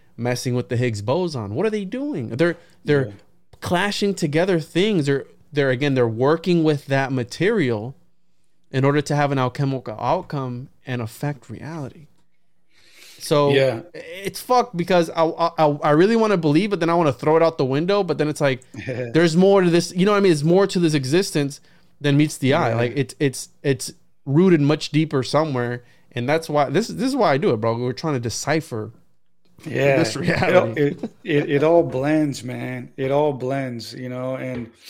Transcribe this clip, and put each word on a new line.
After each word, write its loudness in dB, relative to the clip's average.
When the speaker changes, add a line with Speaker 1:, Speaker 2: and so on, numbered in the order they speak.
Speaker 1:
messing -4
with -2
the -2
Higgs -2
boson? -4
What -2
are 0
they -4
doing?" -6
They're, 0
they're 0
Speaker 2:
Yeah. -14
Speaker 1:
clashing -2
together 0
things. 0
They're, -2
they're, 2
again, 0
they're 2
working 2
with 0
that 0
material -2
in 0
order 2
to -2
have 0
an -2
alchemical -4
outcome -6
and -6
affect -8
reality. -12
So 2
Speaker 2:
Yeah. 2
Speaker 1:
it's -12
fucked 0
because 2
I, 0
I, -2
I, 4
I 2
really 4
wanna 2
believe, 2
but -2
then 0
I 2
wanna 2
throw 2
it 4
out 2
the 0
window. 0
But -4
then 0
it's -4
like, 0
Speaker 2:
<laughs> -12
Speaker 1:
there's 2
more 6
to 4
this. 2
You 2
know 4
what 4
I 4
mean? 6
There's 2
more 4
to -2
this 2
existence 0
than 2
meets 2
the 2
eye. 2
Speaker 2:
Yeah. 0
Speaker 1:
Like, 0
it's, -4
it's, -2
it's -2
rooted 4
much 0
deeper 0
somewhere. -2
And -4
that's -2
why 0
this, 0
this -4
is -4
why 2
I 2
do 0
it, 0
bro. -2
We're -4
trying -4
to -2
decipher -4
Speaker 2:
Yeah. 2
Speaker 1:
this 0
Speaker 2:
It -6
all, 2
Speaker 1:
reality. -2
Speaker 2:
it, -4
it, -2
it 0
all 4
blends, -2
man. -10
It -4
all 0
blends, -8
you -12
know, -8
and -10